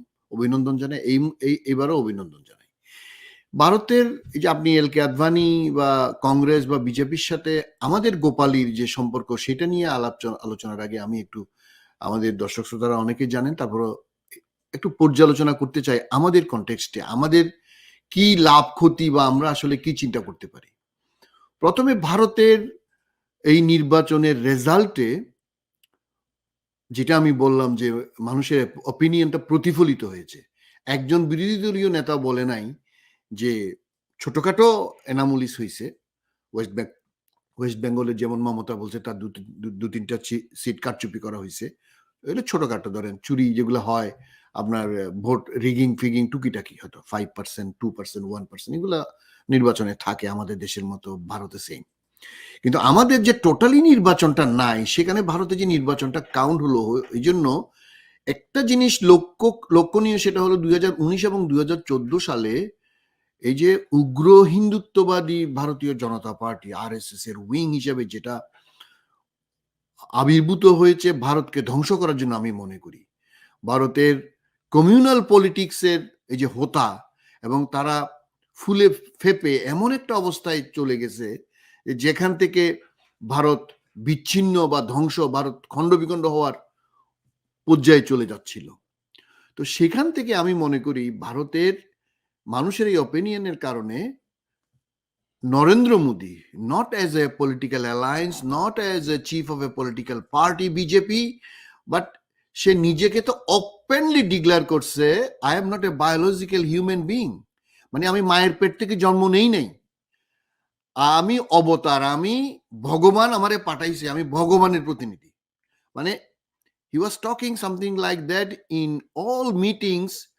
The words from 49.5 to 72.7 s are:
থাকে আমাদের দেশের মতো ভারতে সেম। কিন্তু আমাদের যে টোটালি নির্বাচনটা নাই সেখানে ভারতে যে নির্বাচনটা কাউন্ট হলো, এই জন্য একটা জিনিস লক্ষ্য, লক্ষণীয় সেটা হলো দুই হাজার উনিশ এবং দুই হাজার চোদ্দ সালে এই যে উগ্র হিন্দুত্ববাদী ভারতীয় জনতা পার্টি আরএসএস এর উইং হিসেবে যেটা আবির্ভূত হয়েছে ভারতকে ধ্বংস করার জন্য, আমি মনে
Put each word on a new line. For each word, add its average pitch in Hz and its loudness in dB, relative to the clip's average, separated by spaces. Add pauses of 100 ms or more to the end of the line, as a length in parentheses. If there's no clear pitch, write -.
থাকে 104 -6
আমাদের 104 -10
দেশের 98 -10
মতো 98 -12
ভারতে 95 -14
সেম। - -16 (800)
কিন্তু 127 0
আমাদের 226 6
যে 226 4
টোটালি 233 4
নির্বাচনটা 180 6
নাই 120 0
সেখানে 185 -2
ভারতে 180 -4
যে 190 -2
নির্বাচনটা 139 -2
কাউন্ট 143 -2
হলো, 123 0 (120)
এই 120 -4
জন্য 165 0 (540)
একটা - -4
জিনিস 247 2
লক্ষ্য, 180 4 (120)
লক্ষণীয় 208 2
সেটা 190 0
হলো 185 2
দুই 165 2
হাজার 180 2
উনিশ 175 -2
এবং 196 -2
দুই 143 0
হাজার 151 -2 (100)
চোদ্দ 131 -2
সালে 135 -4 (680)
এই 127 -2
যে 185 2
উগ্র 147 8
হিন্দুত্ববাদী 185 0
ভারতীয় 143 -4
জনতা 117 -8
পার্টি 107 -10
আরএসএস 110 -12
এর 104 -14
উইং 139 -4
হিসেবে 131 -4
যেটা 113 -12 (1700)
আবির্ভূত 156 4
হয়েছে 175 6
ভারতকে 143 -4
ধ্বংস 135 -2
করার 165 -2
জন্য, 123 -2
আমি 113 -4
মনে 98 -12